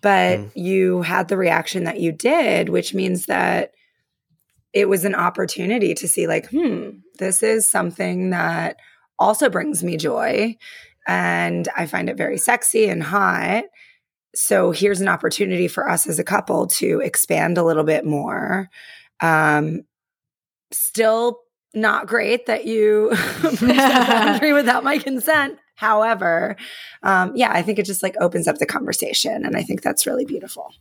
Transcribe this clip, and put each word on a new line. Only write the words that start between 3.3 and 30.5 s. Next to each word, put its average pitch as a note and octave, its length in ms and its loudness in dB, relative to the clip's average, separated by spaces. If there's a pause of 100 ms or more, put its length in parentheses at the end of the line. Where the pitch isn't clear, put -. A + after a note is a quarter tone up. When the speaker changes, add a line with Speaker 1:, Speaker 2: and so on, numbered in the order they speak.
Speaker 1:
it G3+ 160 2
was F#3+ 160 0
an G3 100 0
opportunity F3+ 800 0
to F#3 140 -8
see, F3 180 0
like, E3 240 -2
"Hmm, A#3 400 -2 (280)
this F#3+ 240 -2
is A3 260 2
something F3+ 600 -2
that E3 480 -2 (380)
also A3 320 2
brings F3+ 360 -2
me E3+ 120 -4
joy. G3+ 600 -2 (500)
And F3 680 -2
I F3 100 -4
find - 240 -4
it F3+ 60 -8
very - 200 -2
sexy A#3 520 2
and F3 140 -2
hot. F3+ 640 0 (680)
So F#3 380 2
here's F#3 280 0
an G3 60 0
opportunity F3+ 600 0
for C#4 200 -4
us - 200 0
as D#3+ 100 -4
a - 60 -2
couple - 420 0
to - 320 0
expand E3+ 580 0
a F3 60 2
little D#3+ 220 2
bit D#3 200 0
more." D3+ 640 -4 (520)
Um, D#3 640 2 (880)
still A3+ 680 0 (320)
not G#3+ 340 0
great A#3 400 0
that A3+ 200 -2
you G#3+ 440 4
<laughs> - 300 -2
pushed D4+ 200 0
that B3+ 480 6
Speaker 3:
<laughs> - 0 -
Speaker 1:
boundary A#3 440 4
without B3+ 320 4
my C#4+ 140 2
consent. C#4 600 0 (180)
However, G3+ 800 0 (460)
um, F#3 340 2
yeah, A#3+ 160 2
I F3 100 0
think G3+ 180 -2
it F#3+ 60 0
just, G3 160 -4
like, F#3+ 180 -4
opens F3 260 0
up D3+ 120 -2
the - 80 0
conversation. - 800 -4
And - 120 -2
I - 80 -2
think F#3 180 -6
that's - 240 -2
really - 180 -2
beautiful. - 560 -10